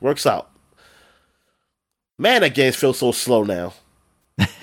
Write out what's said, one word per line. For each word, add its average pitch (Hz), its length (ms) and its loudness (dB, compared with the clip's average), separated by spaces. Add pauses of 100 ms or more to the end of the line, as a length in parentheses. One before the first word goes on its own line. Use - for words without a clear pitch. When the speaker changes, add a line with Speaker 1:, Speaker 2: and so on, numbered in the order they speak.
Speaker 1:
works 143 260 -2
out." 104 220 -2 (1700)
Man, 220 240 2
that 139 120 0
game 131 180 2
feels - 260 0
so 123 140 0
slow 117 320 0
now. 92 300 -6 (640)
Speaker 2:
<laughs> - 100 2 (140)